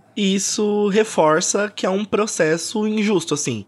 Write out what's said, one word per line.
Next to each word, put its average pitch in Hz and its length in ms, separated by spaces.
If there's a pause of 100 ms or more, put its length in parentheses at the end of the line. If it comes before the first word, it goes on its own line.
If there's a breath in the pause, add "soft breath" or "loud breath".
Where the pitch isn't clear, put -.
(160)
E 196 180
isso 208 540
reforça 196 840
que - 120
é 185 40
um 196 140
processo 202 800
injusto, 214 480
assim, 120 340